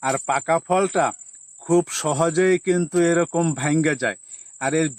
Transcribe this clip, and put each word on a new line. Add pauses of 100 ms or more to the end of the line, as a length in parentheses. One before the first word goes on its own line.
আর (140)
পাকা
ফলটা (560)
খুব (180)
সহজেই
কিন্তু (140)
এরকম
ভাঙ্গা
যায়। (420)
আর
এর (120)